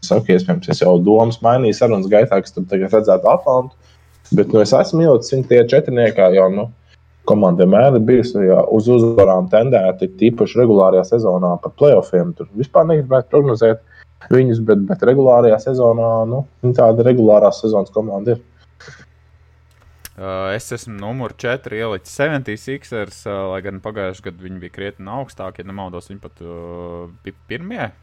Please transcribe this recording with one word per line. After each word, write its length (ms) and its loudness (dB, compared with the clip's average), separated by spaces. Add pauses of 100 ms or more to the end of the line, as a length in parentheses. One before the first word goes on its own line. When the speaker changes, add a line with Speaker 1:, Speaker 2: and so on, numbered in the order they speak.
Speaker 1:
saku, 320 -2
iespējams, 400 -2
es 80 -4
jau 140 4 (100)
domas 400 2
mainīju 320 0
sarunas 320 -2
gaitā, 320 2
kas 160 -14
tur 80 -8
tagad 320 -6
redzētu 320 2
Atlantu. 480 -2 (560)
Bet, 220 0
nu, 100 4
es 80 -2
esmu 320 0
ielicis 300 2
viņu 160 -4
tie 180 6
četrniekā, 640 2
jo, 160 4
nu, 160 -4 (640)
komanda 380 2
vienmēr 320 4
ir 100 0
bijusi, 300 0
nu, 80 0
jā, 160 4 (100)
uz 160 0
uzvarām 640 2
tendēti, 640 2
tīpaši 460 0
regulārajā 480 4
sezonā 500 -2
par 160 -12
play-offiem. 640 2
Tur 160 -12
vispār 320 0
negribētu 460 -2
prognozēt 500 0 (480)
viņus, 320 2
bet, 240 2
bet 160 -2
regulārajā 560 4
sezonā, 480 0 (240)
nu, 140 -6 (180)
viņi 160 0
tāda 240 4
regulārās 560 4
sezonas 320 -2
komanda 460 -4
ir. 80 -20 (1700)
Speaker 2:
Ā, 320 -6
es 220 -8
esmu 260 -16
numur 400 -10
četri 400 -8
ielicis 320 -8
seventy 480 -6
sixers, 640 -12
ā, 120 -8 (180)
lai 100 -10
gan 160 -12
pagājušajā 460 -12
gadā 180 -18
viņi 160 -16
bija 140 -20
krietni 340 -14
augstāk, 520 -14
ja 40 -16
nemaldos, 460 -16
viņi 100 -20
pat, 240 -20
ā, 640 -16 (160)
bija 140 -18 (100)
pirmie 380 -12 (160)